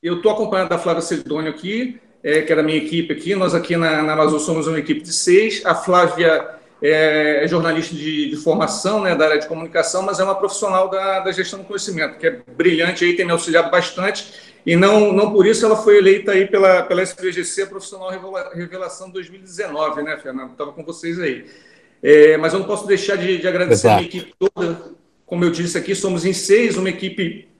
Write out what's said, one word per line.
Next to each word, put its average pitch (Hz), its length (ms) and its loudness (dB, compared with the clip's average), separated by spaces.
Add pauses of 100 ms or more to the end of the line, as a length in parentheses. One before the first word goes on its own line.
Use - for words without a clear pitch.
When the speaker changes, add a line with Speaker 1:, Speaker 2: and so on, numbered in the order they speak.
Speaker 1:
eu 170 180 -4
tô 208 80 2
acompanhado 202 400 -2
da 170 100 -2
Flávia 170 220 -2
Sidônio 156 500 -6
aqui, 220 480 -6 (240)
é, 151 200 2
que 156 100 0
é 156 40 2
da 156 60 2
minha 156 140 0
equipe 156 360 -2
aqui. 160 220 -4
Nós 185 200 0
aqui 170 220 -2
na, 160 260 0
na 156 100 0
Amazon 156 260 2
somos 156 280 -2
uma 160 120 -2
equipe 151 220 -4
de 170 120 -12
seis. 208 520 2
A 175 100 2
Flávia 170 720 2 (360)
é, 151 600 2
é 156 60 0
jornalista 160 460 -2
de, 151 340 -4
de 151 80 -6
formação, 160 640 -2
né, 185 140 0
da 151 100 2
área 151 160 2
de - 80 -10
comunicação, 165 540 -2
mas 196 180 -4
é 190 40 2
uma 190 100 0
profissional 190 560 -2
da, 190 300 -2
da 190 120 -4
gestão 185 280 -6
do 185 40 -16
conhecimento, 185 540 -8
que 165 80 -2
é - 140 -2 (140)
brilhante 170 500 2
aí, 175 120 2
tem 185 80 0
me 170 80 0
auxiliado 165 380 2
bastante. - 840 -4 (120)
E 170 100 4
não, 208 360 6
não 208 200 2
por 196 140 6
isso 220 180 4
ela 214 120 4
foi 214 220 6
eleita 196 340 4
aí 196 140 4
pela, 190 360 4
pela 175 180 -2
S 185 180 -4
V 180 140 -4
G 170 120 -4
C - 180 -6
a 196 40 -4
profissional 190 440 -14
revela-, 185 420 -10
revelação 180 560 -12
dois 180 220 -12
mil 190 100 -20
e - 20 -20
dezenove, 156 600 -6
né, 151 160 -8
Fernando? 131 360 -12
Tava 147 180 -10
com 160 120 -16
vocês 165 340 -10
aí. 139 280 -6 (560)
É, 151 340 8
mas 160 160 0
eu 190 60 -2
não 185 80 -6
posso 202 200 -6
deixar 196 300 0
de, 180 220 -2
de 160 100 -4
agradecer 175 380 2
a 107 100 6
minha - 120 -2
Speaker 2:
Exato. - 80 -14
Speaker 1:
equipe - 220 -16
toda, - 580 -4 (280)
como 175 200 -4
eu 165 60 2
disse 170 280 -4
aqui, 190 160 -4
somos 180 320 -4
em 190 60 0
seis, 202 440 2
uma 185 120 -2
equipe 180 600 -8 (120)